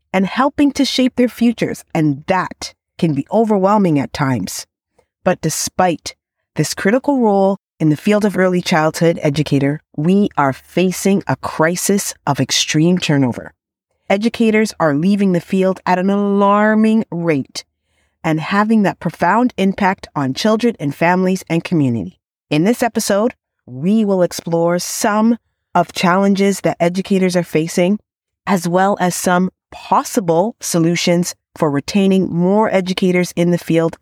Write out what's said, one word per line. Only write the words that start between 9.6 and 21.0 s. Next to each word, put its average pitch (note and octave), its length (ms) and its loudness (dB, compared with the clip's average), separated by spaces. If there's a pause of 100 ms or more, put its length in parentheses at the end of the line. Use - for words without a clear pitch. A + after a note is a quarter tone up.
we F#3+ 400 2
are C#3 160 2
facing F#3 720 -2
a - 100 0
crisis - 800 -2 (140)
of C#3 100 -2
extreme D#3+ 600 0
turnover. B2+ 560 -2 (560)
Educators A3 680 0
are D#3 160 2
leaving G3 380 0
the E3+ 80 2
field F#3 460 -2
at F3+ 120 0
an F#3+ 120 0
alarming G3+ 1000 2
rate E3 540 -4 (580)
and D#3+ 180 0
having G#3+ 420 0
that - 180 -2
profound G3+ 560 0
impact F#3+ 580 -2
on C3+ 200 -2
children A3+ 440 0
and C#3+ 160 -6
families F#3 540 0